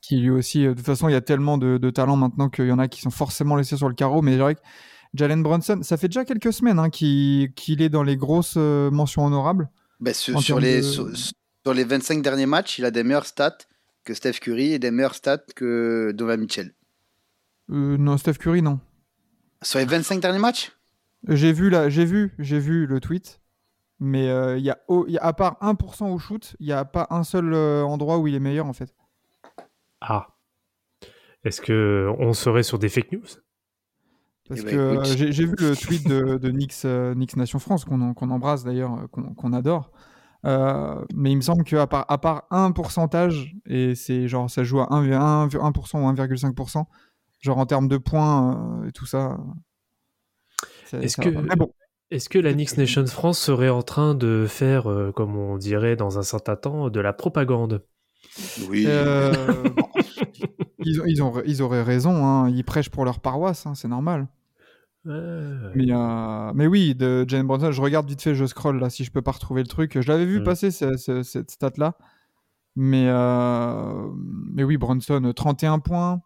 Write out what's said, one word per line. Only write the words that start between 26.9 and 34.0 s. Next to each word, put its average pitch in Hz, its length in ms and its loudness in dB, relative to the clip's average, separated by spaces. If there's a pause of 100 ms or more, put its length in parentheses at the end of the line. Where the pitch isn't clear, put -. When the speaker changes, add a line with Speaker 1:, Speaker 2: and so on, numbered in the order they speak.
Speaker 1:
un 170 120 0
seul, 165 300 0
euh, 151 320 2
endroit 147 320 0
où 160 100 2
il 147 80 0
est 139 60 0
meilleur, 143 240 -2
en 135 80 -6
fait. 127 200 -14 (1080)
Speaker 3:
Ah. 104 260 -4 (1160)
Est-ce 107 160 -6
que 104 580 2
on 117 140 2
serait 117 300 2
sur - 140 -2
des 101 120 0
fake - 240 -2
news ? 214 80 -8 (1300)